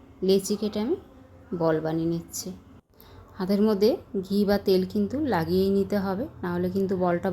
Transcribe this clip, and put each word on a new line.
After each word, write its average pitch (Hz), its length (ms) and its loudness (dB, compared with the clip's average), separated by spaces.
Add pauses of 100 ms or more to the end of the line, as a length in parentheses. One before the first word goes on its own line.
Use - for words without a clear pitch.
(280)
লেচি 196 320 2
কেটে 208 260 -4
আমি 311 100 0 (640)
বল 160 140 2 (100)
বানিয়ে 165 280 -2
নিচ্ছি। - 340 -8 (920)
হাতের 196 300 0
মধ্যে 208 220 4 (360)
ঘি 196 120 -2 (120)
বা 202 80 4 (100)
তেল 185 140 4 (120)
কিন্তু 208 220 -2 (180)
লাগিয়েই 185 440 2
নিতে 196 280 0
হবে, 196 200 -2 (180)
নাহলে 175 320 -2
কিন্তু 196 180 0 (100)
বলটা 175 300 0